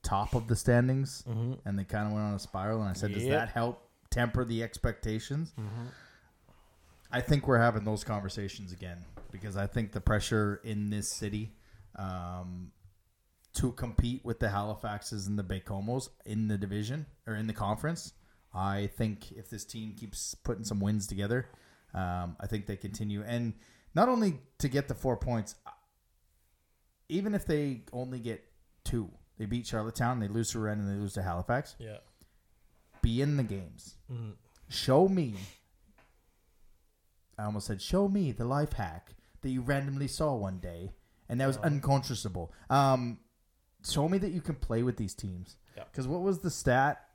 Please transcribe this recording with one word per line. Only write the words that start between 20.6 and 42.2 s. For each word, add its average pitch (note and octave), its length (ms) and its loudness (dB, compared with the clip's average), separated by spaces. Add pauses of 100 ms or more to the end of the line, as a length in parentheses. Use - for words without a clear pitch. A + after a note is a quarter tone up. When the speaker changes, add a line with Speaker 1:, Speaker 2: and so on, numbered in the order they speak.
Speaker 1:
some G#2 160 -2
wins G2+ 260 2
together, G#2 440 0 (440)
um, F2+ 460 -2
I G2 80 -6
think G2+ 180 -2
they G2+ 120 -4
continue. G#2 460 -4
And A#2 300 -2 (400)
not G#3+ 160 6
only G#3+ 300 2 (180)
to D3 100 0
get C3+ 200 2
the B2+ 80 -4
four B2 220 0
points, A#2 360 -2 (1600)
even G3 260 2
if - 100 0
they D3 380 2 (100)
only B2+ 260 -6
get A2+ 240 -6 (400)
two, A2 280 -2 (260)
they A2 80 -4
beat A#2 220 -2
Charlottetown, A#2 520 0
they G#2 80 0
lose A2 240 0
to A2+ 80 -4
Rennes, G#2+ 260 0
and G2 120 -2
they - 20 -2
lose G2+ 140 -4
to G2 80 -4
Halifax. F#2 560 -2
Speaker 2:
Yeah. A2 200 -12 (1040)
Speaker 1:
Be A#2 180 4
in C#3+ 160 2
the C3 60 2
games. G2 540 -8 (140)
Speaker 2:
Mm-hmm. A2+ 200 -8 (380)
Speaker 1:
Show D3+ 380 6
me, D#3+ 280 2 (2000)
I G#2+ 80 -6
almost G#2 220 -4
said, G2 140 -2
"Show G3 260 4
me G3 240 2
the A#2 140 -2
life C#3+ 280 2
hack E2+ 420 -6 (260)
that C3+ 80 -4
you B2+ 120 0
randomly C#3 460 0
saw D3 280 0
one F#2+ 240 -2
day, F2 340 -8 (360)
and A#2+ 120 0
that C3+ 60 4
was C3+ 100 4
Speaker 2:
Uh-huh. - 100 2
Speaker 1:
unconscionable." C3 840 0 (160)